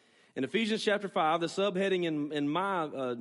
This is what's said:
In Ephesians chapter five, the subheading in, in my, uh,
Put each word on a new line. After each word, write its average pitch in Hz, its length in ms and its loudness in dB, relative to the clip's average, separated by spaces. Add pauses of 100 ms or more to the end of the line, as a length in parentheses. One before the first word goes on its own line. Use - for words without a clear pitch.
(360)
In 127 60 -2
Ephesians 208 400 0
chapter 208 240 2
five, 170 340 2
the 165 60 0
subheading 190 580 0
in, 151 280 -2
in 147 160 0
my, 180 340 0
uh, 135 380 -4